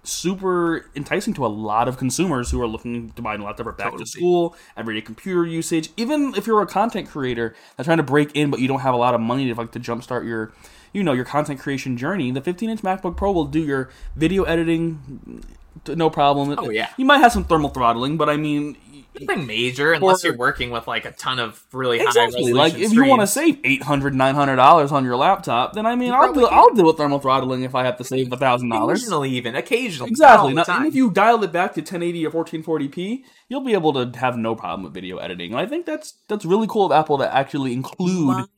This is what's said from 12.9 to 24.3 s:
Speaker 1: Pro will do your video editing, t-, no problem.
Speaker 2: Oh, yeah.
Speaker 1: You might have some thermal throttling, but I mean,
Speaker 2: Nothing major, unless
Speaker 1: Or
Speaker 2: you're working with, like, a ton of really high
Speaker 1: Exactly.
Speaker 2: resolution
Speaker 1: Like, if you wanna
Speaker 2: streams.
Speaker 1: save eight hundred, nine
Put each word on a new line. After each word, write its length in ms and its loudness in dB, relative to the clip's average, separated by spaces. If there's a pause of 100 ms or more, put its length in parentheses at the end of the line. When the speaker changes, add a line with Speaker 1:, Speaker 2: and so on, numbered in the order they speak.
Speaker 1:
Pro 140 -2
will 140 0
do 140 -2
your 300 -2 (260)
video 280 0
editing, 1000 -4 (400)
t-, 120 -8
no 160 2
problem. 460 2
Speaker 2:
Oh, 120 -6
yeah. 280 -2
Speaker 1:
You 80 0
might 120 6
have 140 6
some 140 -2
thermal 260 0
throttling, 440 0
but 140 0
I 80 0
mean, 400 -4 (440)
Speaker 2:
Nothing 260 -4
major, 460 0
unless 300 4
Speaker 1:
Or 60 0
Speaker 2:
you're 80 -4
working 340 -2
with, 160 -6
like, 180 -6
a 60 -10
ton 280 -6
of 320 -8
really 280 -2
high 60 2
Speaker 1:
Exactly. 320 4 (160)
Speaker 2:
resolution 40 4
Speaker 1:
Like, 180 4
if 180 0
you 120 8
wanna 220 6
Speaker 2:
streams. 280 2
Speaker 1:
save 100 -16
eight 180 0
hundred, 320 0
nine 200 2